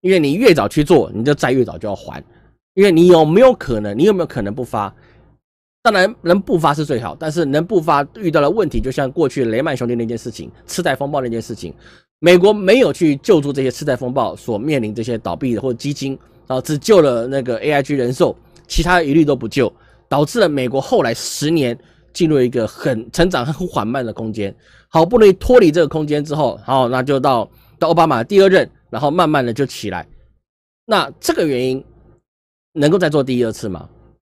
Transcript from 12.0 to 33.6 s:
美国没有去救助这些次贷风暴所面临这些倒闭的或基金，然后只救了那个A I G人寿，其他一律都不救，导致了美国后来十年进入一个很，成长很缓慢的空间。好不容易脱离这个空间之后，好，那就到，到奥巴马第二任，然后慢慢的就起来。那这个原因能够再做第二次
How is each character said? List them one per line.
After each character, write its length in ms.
美 180
国 160
没 280
有 120
去 240
救 240
助 100
这 120
些 80
次 120
贷 140
风 160
暴 240
所 220
面 240
临 120
这 80
些 140
倒 180
闭 200
的 80
或 100
基 180
金， 280
然 80
后 60
只 160
救 240
了 260
那 140
个 200
A 120
I 100
G 120
人 180
寿， 240
其 140
他 200
一 120
律 100
都 100
不 140
救， 240
导 160
致 160
了 80
美 220
国 100
后 240
来 120
十 360
年 280
进 160
入 100
一 120
个 160
很， 440
成 200
长 160
很 200
缓 200
慢 180
的 80
空 180
间。 240
好 140
不 140
容 100
易 60
脱 260
离 120
这 100
个 80
空 180
间 160
之 120
后， 280
好， 280
那 120
就 160
到， 320
到 100
奥 60
巴 120
马 160
第 200
二 80
任， 200
然 100
后 100
慢 160
慢 180
的 60
就 140
起 240
来。 180
那 340
这 140
个 140
原 200
因 160
能 160
够 80
再 100
做 160
第 220
二 40
次 160